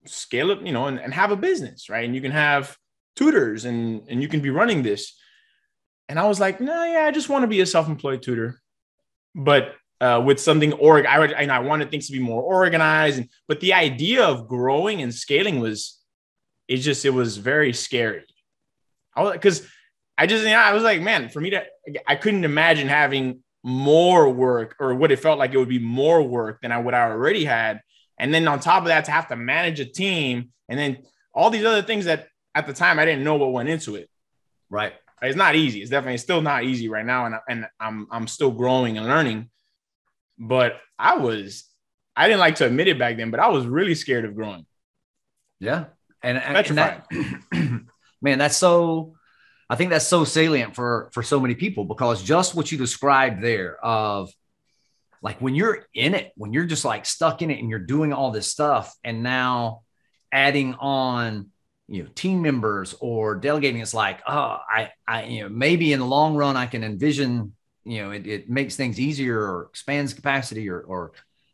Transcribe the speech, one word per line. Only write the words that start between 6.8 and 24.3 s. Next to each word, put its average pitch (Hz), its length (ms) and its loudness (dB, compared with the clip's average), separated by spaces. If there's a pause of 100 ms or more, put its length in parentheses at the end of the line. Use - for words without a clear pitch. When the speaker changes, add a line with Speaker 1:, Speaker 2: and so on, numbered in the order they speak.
Speaker 1:
yeah, 330 200 2
I 302 60 2
just 277 200 -4
wanna 269 160 2
be 208 160 2
a 180 40 4
self-employed 151 540 -2
tutor." 120 400 -4 (760)
But, 139 380 4 (260)
uh, 123 240 4
with 139 180 4
something 151 340 4
org-, 147 320 8
I 143 140 6
would, 151 120 4
and 147 180 0
I 127 100 2
wanted 147 300 -2
things 151 180 -8
to 143 40 -12
be 135 60 -6
more 120 240 -2
organized. 156 760 4
And, 120 120 -8 (180)
but 151 120 -2
the 185 120 2
idea 175 520 2
of 127 220 0
growing 139 540 -2
and 120 140 -6
scaling 151 440 0
was, 110 400 -6 (680)
it 131 100 0
just, 139 280 -2
it 139 40 4
was 117 280 0
very 131 340 0
scary. 117 540 -4 (880)
I 151 60 0
was, 190 180 -2
'cause 185 260 2 (500)
I 165 120 4
just, 220 160 0
you 220 60 2
know, 220 80 6
I 208 140 6
was 214 120 2
like, 202 160 2
"Man, 170 280 -2
for 147 120 -8
me 175 100 -4
to, 190 140 -4 (420)
I - 80 2
couldn't 202 300 0
imagine 151 420 4
having 135 560 0 (220)
more 147 640 6